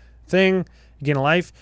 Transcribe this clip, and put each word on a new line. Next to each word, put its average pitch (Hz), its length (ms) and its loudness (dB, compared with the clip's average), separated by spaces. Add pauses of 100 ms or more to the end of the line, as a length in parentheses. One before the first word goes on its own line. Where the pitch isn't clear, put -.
(280)
thing, 190 400 0 (320)
you 135 60 -14
gain 147 120 -2
a 135 60 -2
life, 165 400 0